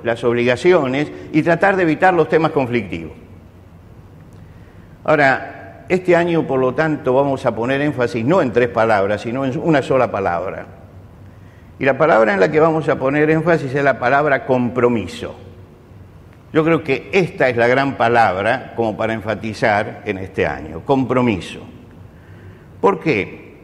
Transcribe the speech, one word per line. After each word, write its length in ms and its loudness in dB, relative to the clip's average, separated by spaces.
las 200 -4
obligaciones 880 2
y 120 0
tratar 320 2
de 80 0
evitar 300 2
los 140 2
temas 240 2
conflictivos. 640 -4
Ahora, 840 0
este 280 2
año, 320 0
por 120 0
lo 140 0
tanto, 400 0
vamos 320 0
a 100 0
poner 240 -2
énfasis 460 -2
no 160 4
en 100 0
tres 180 2
palabras, 520 2
sino 240 -6
en 140 -4
una 240 2
sola 260 2
palabra. 560 -4
Y 80 -6
la 120 2
palabra 360 4
en 60 -2
la 100 4
que 100 2
vamos 280 2
a 100 0
poner 320 0
énfasis 460 0
es 80 -2
la 160 2
palabra 460 0
compromiso. 880 -2
Yo 100 2
creo 200 2
que 280 -4
esta 380 0
es 80 -2
la 100 4
gran 300 0
palabra 800 2
como 180 -2
para 180 -4
enfatizar 920 -2
en 120 -4
este 300 -2
año, 380 -8
compromiso. 760 -2
¿Por 220 0
qué? 640 -4